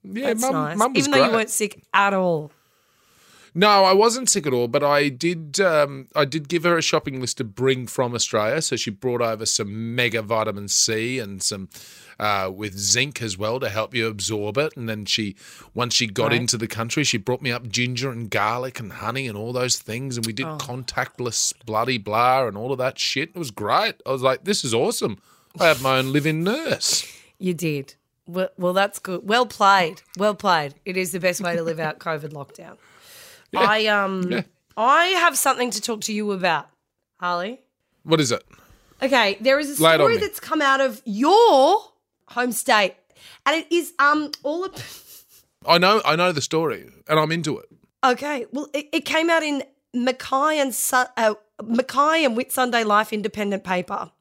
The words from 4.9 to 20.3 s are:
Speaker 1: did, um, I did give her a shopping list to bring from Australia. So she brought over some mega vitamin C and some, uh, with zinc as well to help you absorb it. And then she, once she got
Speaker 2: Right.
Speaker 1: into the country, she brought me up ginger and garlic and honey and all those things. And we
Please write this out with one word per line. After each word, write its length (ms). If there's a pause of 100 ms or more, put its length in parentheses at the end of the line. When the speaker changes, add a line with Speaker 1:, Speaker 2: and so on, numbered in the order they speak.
Speaker 1:
did, 500
um, 560
I 100
did 220
give 160
her 140
a 60
shopping 380
list 160
to 60
bring 440
from 260
Australia. 480
So 140
she 160
brought 300
over 260
some 480
mega 260
vitamin 460
C 500
and 240
some, 280 (500)
uh, 340
with 240
zinc 440
as 160
well 220
to 100
help 260
you 120
absorb 520
it. 180
And 100
then 180
she, 300 (380)
once 220
she 100
got 260
Speaker 2:
Right. 100
Speaker 1:
into 160
the 100
country, 360
she 140
brought 240
me 100
up 160
ginger 440
and 180
garlic 500
and 140
honey 320
and 120
all 160
those 240
things. 400
And 100
we 60